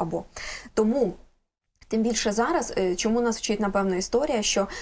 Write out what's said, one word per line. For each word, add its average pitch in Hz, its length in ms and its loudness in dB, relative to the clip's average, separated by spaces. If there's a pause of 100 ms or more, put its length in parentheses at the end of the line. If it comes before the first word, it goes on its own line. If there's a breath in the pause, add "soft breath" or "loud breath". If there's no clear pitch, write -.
або. 170 240 -4 (500 loud breath)
Тому 220 400 2 (760)
тим 220 140 2
більше 226 300 0
зараз, 247 460 0
е, 180 180 2
чому 220 240 2
нас 233 180 0
вчить, 208 220 -2
напевно, 196 360 2
історія, 233 460 0
що 196 260 0 (140 loud breath)